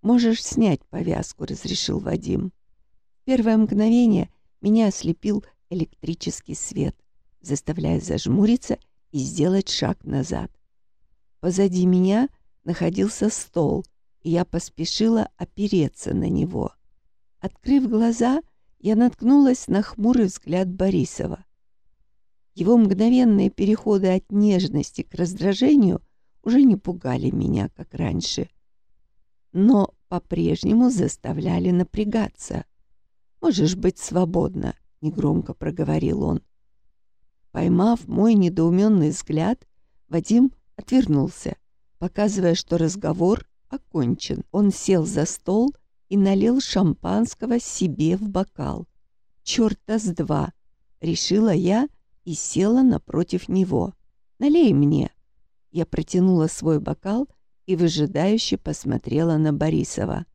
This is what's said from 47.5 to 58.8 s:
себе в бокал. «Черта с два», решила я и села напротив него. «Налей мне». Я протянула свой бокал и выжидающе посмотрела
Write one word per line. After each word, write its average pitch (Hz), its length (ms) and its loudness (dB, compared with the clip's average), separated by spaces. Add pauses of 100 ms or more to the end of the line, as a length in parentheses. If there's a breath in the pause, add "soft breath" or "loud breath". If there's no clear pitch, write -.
себе 170 580 -2
в 208 100 -6
бокал. 185 600 -6 (560)
«Черта 220 560 -2
с 214 60 -6
два», 151 480 -4 (460)
решила 180 540 0
я 208 340 0 (360)
и 170 100 -8
села 214 480 0
напротив 180 680 0
него. 185 440 0 (460)
«Налей 294 340 4
мне». 143 380 2 (600)
Я 160 140 -4
протянула 175 640 2
свой 156 320 -2
бокал 196 480 -4 (380)
и 185 100 0
выжидающе 175 840 0
посмотрела 156 800 -2